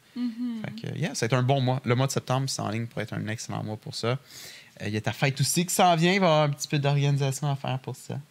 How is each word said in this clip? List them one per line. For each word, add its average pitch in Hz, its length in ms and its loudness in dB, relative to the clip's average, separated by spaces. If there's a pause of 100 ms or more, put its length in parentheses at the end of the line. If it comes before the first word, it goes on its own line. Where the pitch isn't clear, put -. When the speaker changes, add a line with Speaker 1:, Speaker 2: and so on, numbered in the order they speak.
(220)
Speaker 1:
Mhm. 233 440 -6
Speaker 2:
Fait 214 260 -10
que, - 80 -8
yeah, 190 160 -2
c'est 117 160 0
un 127 100 4
bon 135 200 2
mois. 127 240 0
Le 120 100 4
mois 131 120 2
de - 40 -6
septembre, 131 380 -2
c'est - 120 -4
en 107 60 -2
ligne 113 200 -4
pour 104 140 -6
être 107 120 -8
un 104 160 -6
excellent 107 340 -6
mois 107 140 -6
pour - 180 -14
ça. - 140 -4
Euh, - 800 -8
il - 60 -4
y 107 40 0
a 107 40 0
ta 107 120 -2
fête 135 260 0
aussi 170 260 2
qui - 80 -4
s'en 180 220 6
vient. 170 160 6
Il 196 80 4
va 190 60 4
y 170 40 6
avoir 151 140 6
un 147 60 2
petit - 180 -6
peu 151 120 0
d'organisation 143 720 2
à 139 60 0
faire 131 240 -4
pour 127 160 -10
ça. - 240 -8 (120)